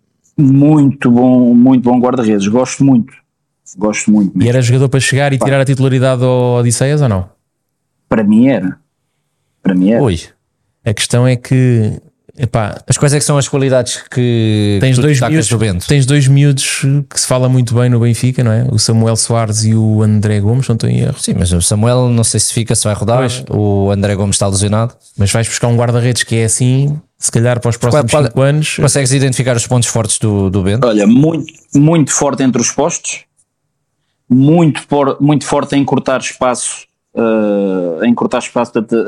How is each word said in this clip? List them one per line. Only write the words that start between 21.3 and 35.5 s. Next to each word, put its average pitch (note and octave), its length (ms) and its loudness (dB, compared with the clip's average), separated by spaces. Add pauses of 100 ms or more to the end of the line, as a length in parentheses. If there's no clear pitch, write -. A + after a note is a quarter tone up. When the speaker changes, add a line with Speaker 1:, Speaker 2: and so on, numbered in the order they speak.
Speaker 3:
mas E2+ 140 0
o E2+ 80 0
Samuel A#2+ 480 0
não A#2 140 0
sei A2 160 -2
se - 140 -4
fica, A#2 220 -2
se - 80 -4
vai G#2+ 100 -2
rodar. G2+ 260 -2
Speaker 2:
Pois. B2+ 300 -4
Speaker 3:
O G2+ 400 0
André G2+ 260 0
Gomes G2+ 200 -2
está G2+ 120 0
lesionado. G#2 460 -2 (240)
Speaker 2:
Mas G2+ 140 0
vais A2+ 160 -2
buscar - 220 -4
um A#2+ 60 2
guarda-redes A#2+ 480 0
que - 120 -4
é A2+ 100 0
assim, C3 500 0 (220)
se - 140 -8
calhar A#2+ 280 0
para A#2+ 100 -2
os A2+ 80 -2
Speaker 3:
Qual, B2 140 -2
Speaker 2:
próximos A#2 200 0
Speaker 3:
qual, D3+ 140 2
Speaker 2:
cinco B2 160 -2
anos. D3 340 0
Speaker 3:
consegues C#3 360 0
identificar C3 440 0
os A2+ 100 -2
pontos B2 240 0
fortes A2 300 -4
do, G2+ 320 0
do G2 100 0
Bento? G2+ 240 0
Speaker 1:
Olha, G#2 220 2
muito, C#3+ 440 2 (220)
muito D3+ 400 2
forte C#3 300 -2
entre B2 180 0
os A#2 80 -2
postos, - 520 -4 (1080)
muito D3 580 2
por, C#3 320 0
muito D3 260 0
forte C#3+ 300 -2